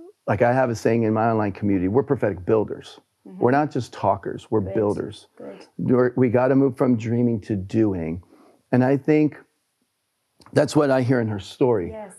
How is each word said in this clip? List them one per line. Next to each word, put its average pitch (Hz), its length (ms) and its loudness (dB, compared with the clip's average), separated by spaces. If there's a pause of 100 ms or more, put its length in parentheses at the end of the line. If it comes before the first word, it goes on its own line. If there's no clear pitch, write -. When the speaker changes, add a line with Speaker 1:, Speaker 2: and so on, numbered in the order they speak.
(260)
Speaker 1:
like, 104 160 0
I 123 100 4
have 127 180 0
a 113 40 -4
saying 117 300 0
in 107 80 0
my 110 180 0
online 107 220 0
community, 98 360 0
we're 120 140 2
prophetic 104 420 -2
builders. - 560 -2 (260)
Speaker 2:
Mm-hmm. 95 140 -16
Speaker 1:
We're 117 120 4
not 147 180 0
just 127 220 -6
talkers, - 580 -4
we're 110 100 0
Speaker 2:
Good. 95 140 -4
Speaker 1:
builders. 104 520 -4 (100)
Speaker 2:
Good. - 300 -18 (120)
Speaker 1:
We're, 123 380 2
we 127 120 4
gotta 127 280 2
move 135 200 2
from 127 200 2
dreaming 117 460 0
to 107 140 -4
doing. 92 680 -2 (500)
And 123 120 4
I 139 120 2
think 151 400 0 (1160)
that's 151 220 2
what 143 160 4
I 131 120 2
hear 123 180 2
in 113 80 -2
her 104 100 -4
story. 110 520 -2
Speaker 2:
Yes. - 280 -14